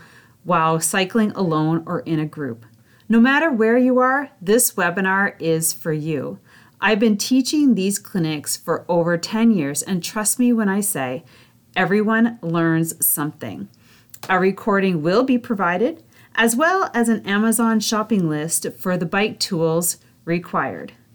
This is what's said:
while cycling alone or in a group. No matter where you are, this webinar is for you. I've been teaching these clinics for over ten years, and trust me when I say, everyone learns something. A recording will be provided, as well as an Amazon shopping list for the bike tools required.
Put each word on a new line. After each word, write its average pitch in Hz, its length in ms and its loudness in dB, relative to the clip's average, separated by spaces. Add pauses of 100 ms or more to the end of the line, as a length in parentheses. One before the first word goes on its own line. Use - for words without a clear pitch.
(440)
while 160 380 2
cycling 202 500 0
alone 160 540 0
or 170 160 -4
in 156 180 -2
a 156 60 -2
group. 139 400 -10 (420)
No 226 140 6
matter 285 280 4
where 226 280 2
you 254 220 4
are, 269 300 2 (120)
this 214 320 2
webinar 190 680 0
is 160 300 0
for - 220 -6
you. 151 460 -6 (420)
I've 202 180 2
been 214 160 4
teaching 262 600 2
these 190 220 -2
clinics 160 600 -4
for - 320 -4
over 170 280 2
ten 220 340 2
years, 143 300 0
and 185 220 -4
trust - 340 -4
me 247 140 2
when 220 160 2
I 196 140 0
say, 135 420 -4 (500)
everyone 214 680 0
learns 165 640 0
something. 127 640 -6 (580)
A 185 100 2
recording 190 640 0
will 185 220 2
be 269 140 2
provided, 202 680 -2 (320)
as 233 220 2
well 349 360 2
as 233 140 2
an 220 180 0
Amazon 220 540 2
shopping 214 480 0
list 156 400 -4 (100)
for 180 200 -2
the 175 80 -4
bike 208 340 -2
tools 165 560 -2 (300)
required. 156 640 -4 (240)